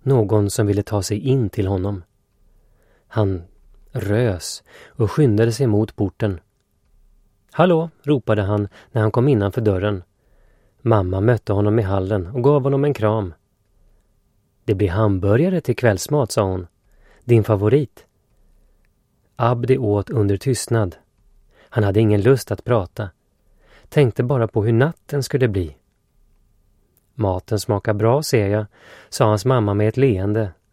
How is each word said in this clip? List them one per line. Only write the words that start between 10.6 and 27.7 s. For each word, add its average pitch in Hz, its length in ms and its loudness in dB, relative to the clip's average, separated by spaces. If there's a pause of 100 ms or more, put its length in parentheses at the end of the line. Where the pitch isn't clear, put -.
Mamma 95 380 0
mötte 110 320 0
honom 104 260 2
i 113 40 0
hallen 95 440 -2
och 120 180 -6
gav 143 180 2
honom 139 220 -2
en 147 100 -2
kram. 107 400 -2 (1300)
"Det 110 100 0
blir 95 160 -2
hamburgare 107 680 0
till 127 160 -2
kvällsmat", 117 560 0
sa 110 100 0
hon. 92 240 -4 (580)
"Din 117 200 4
favorit." 110 600 0 (1300)
Abdi 123 420 0
åt 104 320 -2
under 101 260 0
tystnad. 110 600 -2 (720)
Han 107 160 0
hade 101 160 2
ingen 107 200 4
lust 123 300 2
att - 140 -8
prata. 104 460 -4 (760)
Tänkte 135 340 2
bara 123 260 0
på 104 160 -2
hur 117 80 2
natten 143 500 0
skulle 127 260 0
bli. 92 280 -4 (1400)
"Maten 101 460 -4
smakar 107 340 -2